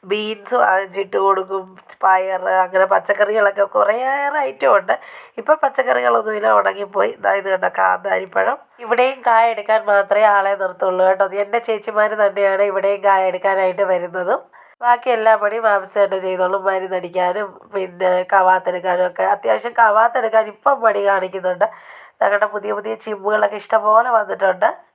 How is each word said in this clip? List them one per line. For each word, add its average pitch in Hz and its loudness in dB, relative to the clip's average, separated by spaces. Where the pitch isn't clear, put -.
ബീൻസ് 214 -4
വാങ്ങിച്ചിട്ട് 190 0
കൊടുക്കും, 190 0
പയർ, 185 2
അങ്ങനെ 185 2
പച്ചക്കറികളൊക്കെ 202 0
കുറേയേറെ 262 0
ഐറ്റം 269 0
ഉണ്ട്. 190 0
ഇപ്പം 294 2
പച്ചക്കറികളൊന്നുമില്ല, 233 0
ഉണങ്ങിപ്പോയി. 196 -2
ദാ 196 2
ഇത് 190 -8
കണ്ടോ 185 -2
കാന്താരിപ്പഴം. 190 -2
ഇവിടെയും 247 0
കായ 226 4
എടുക്കാൻ 220 -2
മാത്രമേ 202 2
ആളെ 196 2
നിർത്തുള്ളൂ 185 -2
കേട്ടോ. 190 0
എൻ്റെ 214 -4
ചേച്ചിമാർ 214 0
തന്നെയാണ് 196 2
ഇവിടെയും 196 -2
കായ 190 4
എടുക്കാനായിട്ട് 190 0
വരുന്നതും. 180 -2
ബാക്കി 240 0
എല്ലാ 220 4
പണിയും 220 -2
വാപ്പച്ചി 196 0
തന്നെ 190 0
ചെയ്തോളും. 185 -2
മരുന്നടിക്കാനും 185 -4
പിന്നെ 185 -2
കവാത്തെടുക്കാനും 180 2
ഒക്കെ. 180 -4
അത്യാവശ്യം 220 -4
കവാത്തെടുക്കാൻ 220 2
ഇപ്പം 277 0
പണി 202 2
കാണിക്കുന്നുണ്ട്. 185 -2
ഞങ്ങളുടെ 208 -2
പുതിയ 208 -8
പുതിയ 214 -8
ചിമ്മുകളൊക്കെ 208 -4
ഇഷ്ടംപോലെ 220 2
വന്നിട്ടുണ്ട്. 190 0